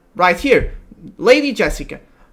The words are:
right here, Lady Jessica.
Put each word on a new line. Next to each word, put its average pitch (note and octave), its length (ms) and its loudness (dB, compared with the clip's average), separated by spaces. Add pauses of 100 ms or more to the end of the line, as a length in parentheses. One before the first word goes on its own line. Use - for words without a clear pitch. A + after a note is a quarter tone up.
(160)
right F3 240 2
here, G3 340 0 (440)
Lady C4+ 360 2
Jessica. D3 460 -6 (340)